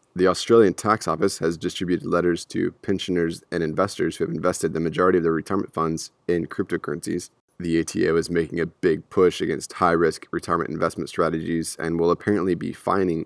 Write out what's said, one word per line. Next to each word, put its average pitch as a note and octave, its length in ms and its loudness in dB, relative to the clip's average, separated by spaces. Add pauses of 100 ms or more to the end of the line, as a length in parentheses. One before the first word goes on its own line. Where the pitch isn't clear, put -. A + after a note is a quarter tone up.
(160)
the F2+ 100 4
Australian F#2+ 480 6
Tax - 320 0
Office E2 320 0
has E2 180 0
distributed F2 520 -4
letters F2 380 0
to F2+ 260 -4 (100)
pensioners F2 680 -2
and E2+ 100 -2
investors E2 540 -2
who - 80 -2
have E2 100 -4
invested E2 380 -2
the D#2+ 80 -2
majority F2+ 380 2
of E2+ 40 2
their E2 80 2
retirement E2 420 -2
funds E2 380 -4 (160)
in E2+ 220 0
cryptocurrencies. - 840 -6 (280)
The E2+ 200 0
A E2 60 2
T - 260 -2
O D#2+ 60 2
is D#2+ 120 0
making E2+ 320 -2
a E2 60 0
big E2 420 0
push F2+ 320 4
against E2 320 -4
high-risk E2+ 580 2
retirement E2+ 380 -2
investment E2+ 400 -4
strategies E2 680 -2
and E2 200 -2
will E2+ 120 4
apparently F#2 440 0
be - 200 -6
fining F2+ 520 -2